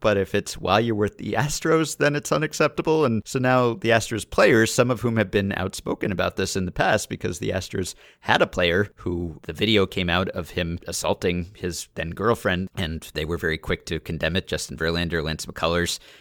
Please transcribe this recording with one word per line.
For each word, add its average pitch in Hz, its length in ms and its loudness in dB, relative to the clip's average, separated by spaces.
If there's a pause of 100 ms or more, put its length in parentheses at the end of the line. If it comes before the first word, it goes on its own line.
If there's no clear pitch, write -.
But 104 160 4
if 95 180 0
it's - 240 -2
while 98 220 2
you're 113 140 0
with 104 240 -2
the - 160 -6
Astros, 151 640 0
then 143 180 2
it's 147 180 -4
unacceptable. 156 720 2
And 117 200 2
so - 160 -4
now 127 340 4
the 110 160 -2
Astros 110 380 0
players, 113 440 6
some 123 200 4
of 104 80 -4
whom 113 160 0
have 104 140 2
been 101 240 2
outspoken - 580 -4
about 90 240 -2
this 95 200 -2
in 92 100 -2
the 87 60 -6
past, 151 360 0
because 101 300 -6
the 104 120 -4
Astros 92 440 -4 (260)
had 120 220 2
a - 40 4
player 90 500 2
who 87 460 -6
the 80 100 -8
video 101 340 2
came 90 240 -2
out 92 200 2
of 87 200 -8
him 85 360 -4
assaulting 87 680 -2
his - 400 -8
then 80 160 -6
girlfriend, 95 680 0
and 80 380 -6
they 76 100 -4
were 80 140 -2
very 80 200 -2
quick - 280 -6
to 80 140 -4
condemn 80 360 -4
it. 95 120 -2
Justin 76 280 -6
Verlander, 82 460 -2
Lance 78 240 -6
McCullers. 85 520 0 (220)